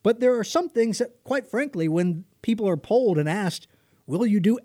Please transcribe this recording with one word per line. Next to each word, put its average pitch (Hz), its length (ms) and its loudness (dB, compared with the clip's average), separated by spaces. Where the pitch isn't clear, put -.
but 233 160 2
there 247 180 4
are 226 60 -2
some 330 260 -2
things 226 300 0
that, - 240 -6
quite 269 240 -4
frankly, 220 400 -4
when 175 380 0
people 220 260 0
are 175 80 0
polled 208 420 2
and 151 100 0
asked, 185 400 -4
"Will 180 220 -2
you 208 140 2
do 220 240 2